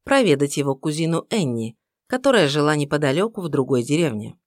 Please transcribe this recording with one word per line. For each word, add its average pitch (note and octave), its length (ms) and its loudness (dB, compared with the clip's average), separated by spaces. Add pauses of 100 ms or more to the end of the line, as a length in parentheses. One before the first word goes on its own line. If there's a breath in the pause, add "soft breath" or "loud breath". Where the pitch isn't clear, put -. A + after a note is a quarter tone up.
проведать D3 540 2
его C#3 160 0
кузину D#3+ 560 -2
Энни, B2 480 -4 (300)
которая B3+ 400 2
жила D3 280 2
неподалеку D3 680 -2
в E3+ 80 -6
другой C3 340 0
деревне. A#2+ 520 -2 (120)